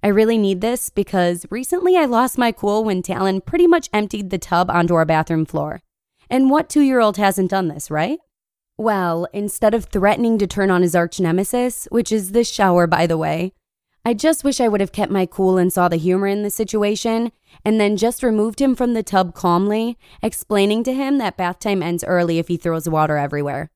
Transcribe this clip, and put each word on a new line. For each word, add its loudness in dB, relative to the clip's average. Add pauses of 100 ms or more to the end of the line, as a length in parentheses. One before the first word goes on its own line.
I 2
really 2
need 0
this -4
because -2
recently 0
I 4
lost 0
my 2
cool -2
when 0
Talon -2
pretty 2
much 2
emptied -4
the -4
tub 0
onto 2
our 4
bathroom 0
floor. -8 (480)
And 4
what 2
two-year-old 4
hasn't 0
done -2
this, -10
right? -2 (600)
Well, -2
instead -2
of -2
threatening 2
to 0
turn 0
on 4
his 2
arch -2
nemesis, -2
which -2
is -4
the 4
shower, 2
by 2
the 0
way, -4 (520)
I 0
just 0
wish 0
I 4
would 0
have -2
kept -4
my 2
cool 2
and 2
saw 2
the 0
humor 0
in -2
the -4
situation, -2 (340)
and 2
then 2
just -2
removed 0
him 2
from -2
the -2
tub 0
calmly, 0 (240)
explaining 0
to -2
him -2
that -4
bath -4
time -2
ends -4
early 0
if -4
he -2
throws -4
water 0
everywhere. -6